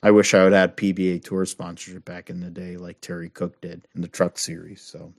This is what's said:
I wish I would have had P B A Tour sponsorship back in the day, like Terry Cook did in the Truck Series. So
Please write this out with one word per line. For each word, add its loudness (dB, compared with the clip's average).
I 6
wish 6
I 8
would 8
have 6
had 0
P 0
B -2
A -4
Tour -4
sponsorship -14
back -16
in -12
the -12
day, -14
like -16
Terry -12
Cook -10
did -16
in -8
the -6
Truck -4
Series. -12
So -20